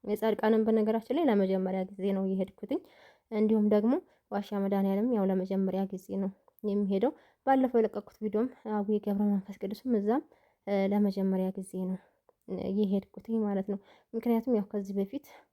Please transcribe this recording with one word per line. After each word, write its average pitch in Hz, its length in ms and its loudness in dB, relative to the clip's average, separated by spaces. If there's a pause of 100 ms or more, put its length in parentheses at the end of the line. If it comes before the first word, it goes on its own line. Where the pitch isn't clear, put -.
የጻድቃንን 220 600 2
በነገራችን 220 520 2
ላይ 330 100 2
ለመጀመሪያ 190 640 2
ጊዜ 190 240 -8
ነው 190 140 0
የሄድኩትኝ። 190 540 -2 (520)
እንዲሁም 214 380 4
ደግሞ 214 240 4 (380)
ዋሻ 202 180 -6 (100)
መድኃኔዓለም 196 520 0
ያው 202 140 2
ለመጀመሪያ 190 600 0
ጊዜ 190 300 -12
ነው 196 160 -2 (320)
የሚሄደው። 202 480 0 (340)
ባለፈው 262 320 2
የለቀኩት 214 420 -2
ቪዲዮም 214 260 -2 (240)
አቡነ 208 320 0
ገብረ 208 240 -2
መንፈስ 202 320 -2
ቅዱስም 214 380 -4
እዛም፣ 214 280 0 (440)
እ፣ 202 80 0 (120)
ለመጀመሪያ 196 640 2
ጊዜ 190 280 -10
ነው 185 200 -4 (760)
የሄድኩትኝ 202 640 -2
ማለት 202 280 -2
ነው። 196 100 -4 (360)
ምክንያቱም 233 420 0
ያው 208 100 0
ከዚህ 202 300 -6
በፊት፣ 196 300 -4 (280)